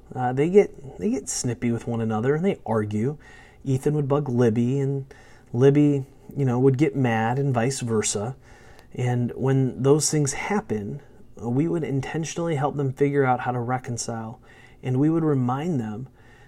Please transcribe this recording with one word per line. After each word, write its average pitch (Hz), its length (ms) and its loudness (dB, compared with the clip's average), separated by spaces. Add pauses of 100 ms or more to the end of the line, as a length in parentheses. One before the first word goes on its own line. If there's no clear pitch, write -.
(140)
uh, 127 180 -2
they 143 160 0
get, 185 500 2
they 208 120 -2
get - 180 -6
snippy 120 420 -4
with 117 160 -2
one 117 140 -2
another 110 340 0
and 160 100 -2
they 196 220 0
argue. 107 520 -2 (460)
Ethan 135 300 0
would 143 140 0
bug 139 200 0
Libby 120 520 2
and 139 320 -4 (400)
Libby, 143 520 4 (320)
you 143 80 0
know, 123 140 2
would 131 200 4
get 139 180 2
mad 117 420 0
and 139 160 0
vice 120 260 0
versa. 113 560 -2 (560)
And 123 420 -2
when 131 480 0
those 143 280 4
things 147 220 0
happen, 202 680 -4 (420)
uh, 117 60 -6
we 139 200 0
would 165 160 -2
intentionally 151 720 -4
help 139 200 -2
them 139 160 -2
figure 143 320 2
out 123 160 2
how 123 120 -4
to 123 80 -4
reconcile. 117 800 -6 (420)
And 127 180 0
we 151 100 4
would 160 140 2
remind 139 560 0
them 110 280 -8 (400)